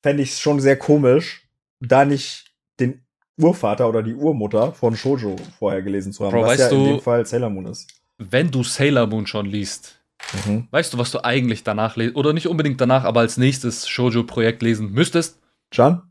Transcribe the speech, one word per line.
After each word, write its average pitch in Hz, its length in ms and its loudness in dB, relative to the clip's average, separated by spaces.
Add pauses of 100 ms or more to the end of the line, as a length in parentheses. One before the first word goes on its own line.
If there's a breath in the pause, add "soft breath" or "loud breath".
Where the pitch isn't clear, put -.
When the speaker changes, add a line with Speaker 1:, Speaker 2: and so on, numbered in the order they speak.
Speaker 1:
fänd 143 160 2
ich's 131 220 -4
schon 147 200 0
sehr 135 160 4
komisch, 147 680 2 (320)
da 127 260 4
nicht 139 420 -4 (340)
den 127 220 -2 (380)
Urvater 120 480 2
oder 110 140 0
die 110 120 -6
Urmutter 127 580 0
von 113 240 -2
Shoujo 120 400 -2 (220)
vorher 98 240 -2
gelesen 98 300 -6
zu 101 120 -8
haben, 98 80 -2
Speaker 2:
Bro, 117 100 2
Speaker 1:
was 110 80 2
Speaker 2:
weißt 131 100 4
Speaker 1:
ja 123 100 6
in 135 140 4
Speaker 2:
du, 139 100 4
Speaker 1:
dem 135 60 -4
Fall 117 240 0
Sailor 120 260 -4
Moon 95 160 -8
ist. - 200 -14 (320)
Speaker 2:
wenn 123 320 0
du 127 140 0
Sailor 135 420 2
Moon 104 220 -4
schon 104 180 -4
liest, - 540 -8 (460)
Speaker 1:
Mhm. 107 260 -2
Speaker 2:
weißt 160 200 0
du, 123 60 -4
was 123 140 -2
du 123 120 -6
eigentlich 120 380 0
danach 107 340 -2
le-, 117 160 -2
oder 147 200 0
nicht 165 160 -4
unbedingt 147 320 -2
danach, 127 240 2
aber 117 160 2
als 113 160 0
nächstes 127 520 0
Shoujo-Projekt 117 760 0
lesen 110 300 -2
müsstest? 165 460 -2 (340)
Speaker 1:
Jan? 156 380 4